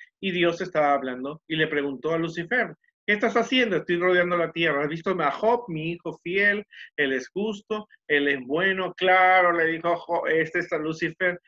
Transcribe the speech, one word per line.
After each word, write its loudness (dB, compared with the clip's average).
y -4
Dios 0
estaba 2
hablando -4
y -6
le 2
preguntó -4
a 0
Lucifer, -4
"¿Qué 2
estás 0
haciendo? 2
Estoy -2
rodeando 2
la 0
tierra. 0
¿Has -2
visto -4
a 0
Job, 0
mi -6
hijo -10
fiel? 0
Él 0
es -4
justo, -6
él 2
es 0
bueno." -2
"Claro", 6
le 2
dijo 0
Jo-, -4
este 0
es -6
a 0
Lucifer, -4